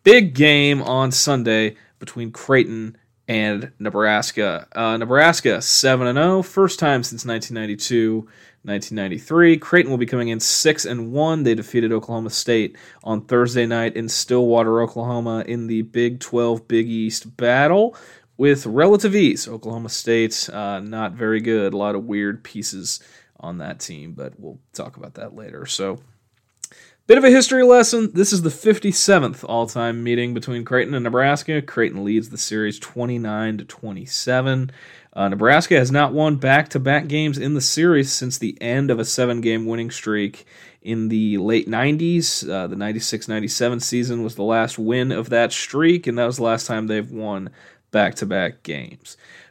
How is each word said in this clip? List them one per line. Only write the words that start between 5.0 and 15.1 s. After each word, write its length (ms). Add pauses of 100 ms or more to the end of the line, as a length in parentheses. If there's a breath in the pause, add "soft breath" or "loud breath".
seven 460
and 100
oh, 240
first 380
time 240
since 200
nineteen 300
ninety-two, 720 (380 soft breath)
nineteen 320
ninety-three. 640
Creighton 320
will 80
be 80
coming 240
in 100
six 440
and 280
one. 320
They 100
defeated 380
Oklahoma 380
State 460 (280 loud breath)
on 220
Thursday 400
night 280
in 140
Stillwater, 760
Oklahoma, 640